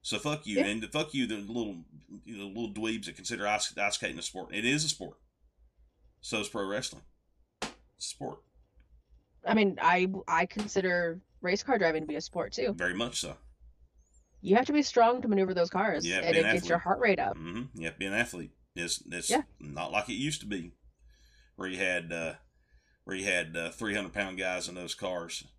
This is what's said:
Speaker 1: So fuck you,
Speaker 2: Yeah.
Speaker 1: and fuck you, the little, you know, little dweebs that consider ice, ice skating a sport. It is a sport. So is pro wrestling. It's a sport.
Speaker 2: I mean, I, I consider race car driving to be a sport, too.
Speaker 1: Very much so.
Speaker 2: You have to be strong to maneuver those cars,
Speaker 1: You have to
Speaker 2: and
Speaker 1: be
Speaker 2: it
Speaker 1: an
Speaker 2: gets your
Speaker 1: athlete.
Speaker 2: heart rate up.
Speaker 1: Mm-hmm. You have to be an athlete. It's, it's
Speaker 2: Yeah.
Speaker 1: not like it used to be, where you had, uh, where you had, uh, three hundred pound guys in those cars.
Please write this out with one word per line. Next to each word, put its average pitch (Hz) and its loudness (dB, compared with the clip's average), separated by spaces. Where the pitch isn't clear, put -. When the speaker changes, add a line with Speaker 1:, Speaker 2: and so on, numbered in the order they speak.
Speaker 1:
So - -4
fuck 147 -2
you, 104 0
Speaker 2:
Yeah. - 4
Speaker 1:
and 110 -2
fuck 156 -4
you, 127 0
the 107 -4
little, 104 -6
you 107 -12
know, 101 -10
little 104 -6
dweebs 110 -4
that - -12
consider 101 -4
ice, - 0
ice 101 0
skating 76 -4
a - -10
sport. - -10
It 110 -2
is 147 4
a 151 0
sport. - -6
So 110 -4
is 98 -4
pro 101 -4
wrestling. - -4
It's - -6
a - -12
sport. - -10
Speaker 2:
I 208 4
mean, 202 6
I, 180 6
I 170 4
consider 180 0
race 185 0
car 254 2
driving 165 4
to 156 -6
be - -4
a - -4
sport, - -6
too. - 0
Speaker 1:
Very 90 0
much 117 -2
so. 69 -8
Speaker 2:
You 190 6
have 254 6
to 294 0
be 294 6
strong 247 6
to 247 -2
maneuver 190 4
those 175 2
cars, 185 0
Speaker 1:
You 180 0
have - 2
to - 2
Speaker 2:
and 165 4
Speaker 1:
be 165 6
Speaker 2:
it 165 6
Speaker 1:
an 220 4
Speaker 2:
gets 180 0
your 170 4
Speaker 1:
athlete. - -2
Speaker 2:
heart 180 2
rate 214 6
up. - 0
Speaker 1:
Mm-hmm. 90 -8
You 82 -6
have 78 -4
to - -18
be 95 -4
an 98 -2
athlete. 104 -2
It's, 85 -2
it's 85 -4
Speaker 2:
Yeah. 269 4
Speaker 1:
not 73 -6
like 104 0
it - -4
used 147 -2
to 104 -12
be, 87 -6
where 95 -8
you 92 -6
had, 90 0
uh, 82 -4
where 95 -6
you 95 -4
had, 85 0
uh, 85 -4
three 107 -4
hundred 95 -4
pound 98 -2
guys 90 -2
in 90 -8
those 90 -8
cars. 87 -6